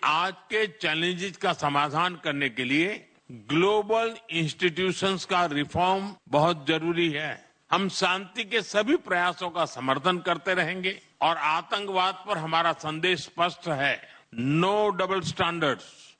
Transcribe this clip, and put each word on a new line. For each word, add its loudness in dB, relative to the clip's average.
आज 2
के -2
चैलेंजेस -2
का 0
समाधान 0
करने -2
के -4
लिए -2
ग्लोबल 2
इंस्टीट्यूशंस 0
का 2
रिफॉर्म 0
बहुत 2
जरूरी 2
है। -6
हम 2
शांति -2
के 0
सभी 2
प्रयासों 0
का -2
समर्थन 0
करते -2
रहेंगे -2
और 4
आतंकवाद 0
पर -4
हमारा 2
संदेश -2
स्पष्ट -4
है, 0
no 2
double 0
standards, 0